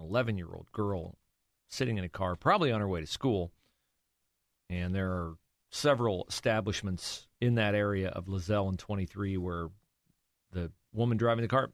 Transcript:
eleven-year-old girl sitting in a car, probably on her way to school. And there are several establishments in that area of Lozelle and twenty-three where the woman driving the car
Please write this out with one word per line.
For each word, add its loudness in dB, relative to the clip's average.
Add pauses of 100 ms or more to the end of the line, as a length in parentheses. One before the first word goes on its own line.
eleven-year-old -2
girl -2 (520)
sitting -2
in -2
a -6
car, -2
probably 2
on 0
her 0
way -2
to -8
school. 0 (1200)
And -2
there 0
are -4 (340)
several 2
establishments -2 (120)
in 4
that 4
area 2
of -6
Lozelle 0
and -2
twenty-three -4
where -2 (840)
the -4 (200)
woman 2
driving 4
the 0
car 2